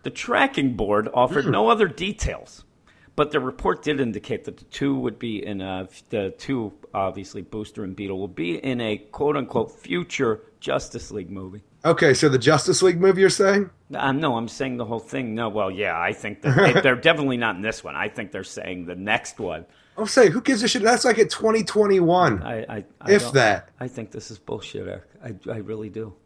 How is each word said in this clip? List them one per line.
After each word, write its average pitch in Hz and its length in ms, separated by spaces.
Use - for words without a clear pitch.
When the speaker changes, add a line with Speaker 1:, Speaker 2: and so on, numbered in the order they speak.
Speaker 1:
The 139 60
tracking 240 640
board 104 360
offered 131 320
Speaker 2:
Hmm. 165 60
Speaker 1:
no 208 180
other 214 200
details, - 760
but 147 160
the 147 80
report 131 420
did 143 180
indicate 110 440
that - 120
the - 80
two 139 320
would 123 220
be 110 260
in 101 160
a, 95 280
the 98 280
two, 117 340
obviously, 95 480
Booster 107 420
and 95 120
Beetle, 95 220
will 98 100
be 165 280
in 127 240
a 110 180
quote-unquote 143 760
future 135 680
Justice - 500
League 95 200
movie. 95 320
Speaker 2:
Okay, 160 300
so 151 140
the 131 100
Justice 151 440
League 175 180
movie 190 200
you're 190 100
saying? 196 400
Speaker 1:
Um, 135 260
no, 139 160
I'm 113 120
saying 131 280
the 120 80
whole 113 140
thing. 120 380
No, 117 120
well, 98 220
yeah, 92 300
I 95 120
think 98 300
that 135 140
Speaker 2:
<laughs> 165 180
Speaker 1:
they, 190 60
they're 131 160
definitely 143 400
not 113 200
in 95 60
this 110 220
one. 73 120
I 98 120
think 104 240
they're 95 120
saying 90 420
the 87 100
next 104 420
one. 82 280
Speaker 2:
I'm 214 100
saying, 202 260
who 233 80
gives 240 220
a 247 60
shit? 226 140
That's, 233 220
like, 226 140
at 214 120
twenty 220 340
twenty-one. 180 800
Speaker 1:
I, 117 200
I, 110 220
I - 120
Speaker 2:
If 202 100
Speaker 1:
don't, 120 120
Speaker 2:
that. 107 340
Speaker 1:
I 127 100
think 113 220
this 107 220
is - 60
bullshit, 104 500
Eric. 95 200
I, 104 260
I 113 80
really 107 300
do. 107 260